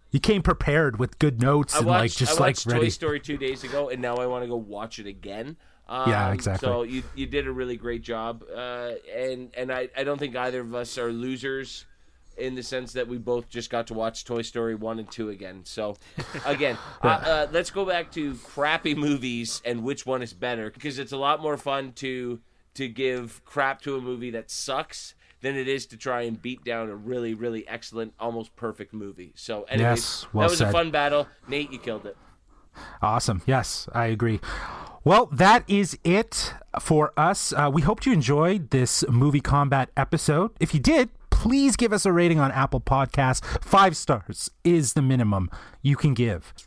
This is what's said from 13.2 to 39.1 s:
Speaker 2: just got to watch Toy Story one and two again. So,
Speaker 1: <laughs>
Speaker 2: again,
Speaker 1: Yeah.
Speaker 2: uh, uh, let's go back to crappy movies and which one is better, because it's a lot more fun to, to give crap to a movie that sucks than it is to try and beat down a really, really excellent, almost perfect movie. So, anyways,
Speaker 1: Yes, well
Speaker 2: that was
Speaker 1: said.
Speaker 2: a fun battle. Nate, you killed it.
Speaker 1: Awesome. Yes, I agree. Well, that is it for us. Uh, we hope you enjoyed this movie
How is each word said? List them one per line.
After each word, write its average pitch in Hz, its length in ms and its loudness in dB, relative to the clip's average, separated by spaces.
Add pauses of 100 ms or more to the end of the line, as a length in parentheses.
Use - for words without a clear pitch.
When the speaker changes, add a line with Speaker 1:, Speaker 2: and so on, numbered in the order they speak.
Speaker 2:
just 117 220 -8
got 117 160 -2
to 117 80 -10
watch 113 280 -4
Toy 117 200 -4
Story 113 320 -4
one 110 240 -6
and 104 120 -12
two 110 180 -6
again. 95 360 -12
So, 107 300 -6 (260)
Speaker 1:
<laughs> - 240 -10
Speaker 2:
again, 139 320 0 (260)
Speaker 1:
Yeah. 160 60 4
Speaker 2:
uh, 160 40 4 (140)
uh, 156 240 2
let's 175 200 -2
go 196 140 -2
back 175 260 -2
to 143 240 -6
crappy 151 580 -2
movies 127 720 -2
and 120 180 -4
which 139 220 -6
one 127 160 -2
is 113 120 -10
better, 110 360 -4
because 135 300 -10
it's 139 120 -10
a 139 60 -6
lot 147 240 2
more 151 160 -2
fun 139 360 -4
to, 123 460 -6 (340)
to 135 140 -6
give 127 560 -4
crap 135 380 -2
to 139 160 -4
a 131 40 -8
movie 123 300 -8
that 113 180 -10
sucks - 640 -8 (280)
than 135 160 -4
it 131 100 -2
is 135 200 -2
to 113 100 -20
try 123 240 -4
and 113 200 -4
beat 123 220 -10
down 113 260 -4
a 101 60 -10
really, 117 380 -6
really 113 340 -6
excellent, 113 500 -10
almost 117 380 -8
perfect 110 380 -10
movie. 95 420 -14
So, 104 280 -8
anyways, 117 360 2
Speaker 1:
Yes, - 320 -8
well 107 160 4
Speaker 2:
that 170 40 4
was 170 80 2
Speaker 1:
said. 107 100 4
Speaker 2:
a - 20 2
fun 170 180 2
battle. 147 380 2 (220)
Nate, 143 240 -4
you 123 60 -12
killed 107 260 -6
it. 101 100 -12 (840)
Speaker 1:
Awesome. 107 440 0
Yes, - 480 0
I 117 120 0
agree. 113 340 0 (640)
Well, 208 300 8
that 190 360 8
is 202 340 2
it - 500 0 (260)
for 151 380 4
us. 160 360 2
Uh, 143 200 4
we 165 80 4
hope 202 240 2
you 262 80 4
enjoyed 156 560 2
this 127 400 2
movie 135 320 4